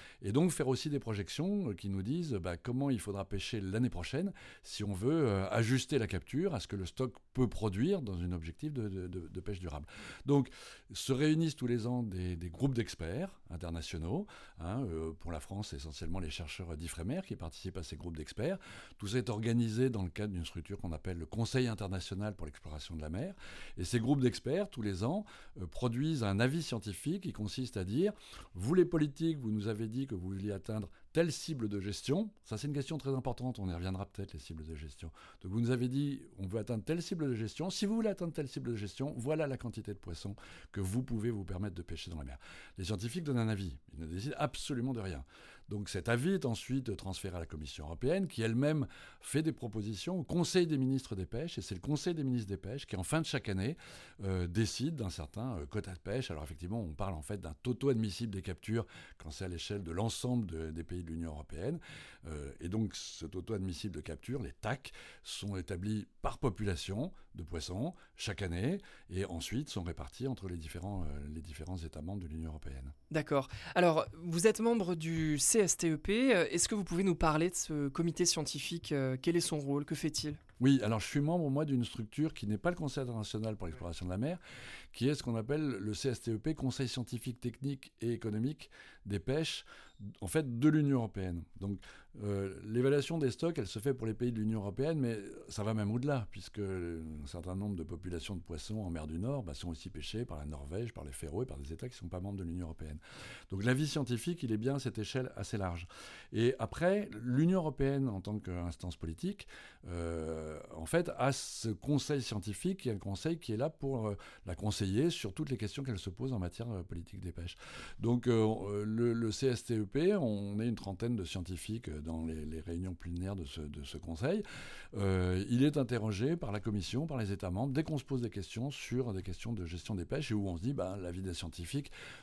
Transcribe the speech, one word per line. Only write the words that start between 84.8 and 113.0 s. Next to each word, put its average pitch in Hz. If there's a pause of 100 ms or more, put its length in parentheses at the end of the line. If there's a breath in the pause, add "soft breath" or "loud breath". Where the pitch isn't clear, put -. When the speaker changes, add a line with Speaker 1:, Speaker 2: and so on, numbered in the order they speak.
Speaker 1:
qui 123
est 147
ce -
qu'on 120
appelle 127
le 107
C -
S 117
T 117
E -
P, 160
Conseil 131
scientifique, 120
technique 135
et 117
économique 113 (380 loud breath)
des 98
pêches, 151 (560 loud breath)
en 98
fait, 127
de 151
l'Union 143
européenne. 92 (160)
Donc, 98 (420 loud breath)
euh, 98
l'évaluation 135
des 135
stocks, 165
elle 107
se -
fait 135
pour 113
les 110
pays 120
de 110
l'Union 110
européenne, 131
mais 117 (320)
ça 107
va 110
même 104
au-delà, 123
puisque -
un 82
certain 90
nombre 101
de 82
populations 85
de 85
poissons 85
en 98
mer 78
du 80
Nord, 123
bah, 80
sont 87
aussi 82
pêchées 107
par 85
la 73
Norvège, 76
par 80
les 71
Féroé, 85
par 69
des 71
États 123
qui 120
ne -
sont 90
pas 90
membres 98
de 95
l'Union 85
européenne. 76 (500 loud breath)
Donc, 98
l'avis 131
scientifique, 139
il 117
est 107
bien 127
à 139
cette 113
échelle 127
assez 107
large. 90 (440 loud breath)
Et 117
après, 180 (140)
l'Union 156
européenne, 139
en 98
tant 104
qu'instance 87
politique, 170 (400 loud breath)
euh, 80 (160)
en 80
fait, 175
a 131
ce -
conseil 139
scientifique, 113
qui 123
est 110
un 98
conseil 156